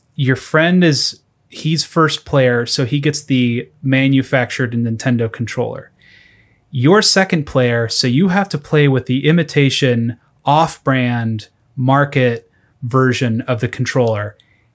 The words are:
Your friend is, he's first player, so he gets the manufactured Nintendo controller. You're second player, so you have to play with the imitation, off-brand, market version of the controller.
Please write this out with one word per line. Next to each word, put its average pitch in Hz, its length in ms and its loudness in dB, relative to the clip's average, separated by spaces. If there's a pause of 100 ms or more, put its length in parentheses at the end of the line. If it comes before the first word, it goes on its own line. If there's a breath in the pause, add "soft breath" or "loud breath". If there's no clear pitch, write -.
(160)
Your 131 200 2
friend 175 480 2
is, - 380 0 (260)
he's - 360 -4
first 156 420 0
player, 123 400 2
so 135 200 -2
he 139 140 -2
gets 143 240 -2
the 123 460 -2 (120)
manufactured 131 920 0
Nintendo 117 580 -2
controller. - 600 -8 (800 soft breath)
You're 151 300 4
second 185 440 0
player, 120 420 0
so - 180 -4
you 135 220 2
have 196 220 0
to 156 80 -6
play 147 300 2
with 131 200 0
the 135 200 -2
imitation, 135 920 2 (260 soft breath)
off-brand, 123 1000 0 (280)
market 131 760 0 (340)
version 123 580 0
of 117 200 -4
the 123 60 -2
controller. 113 720 -2 (380 soft breath)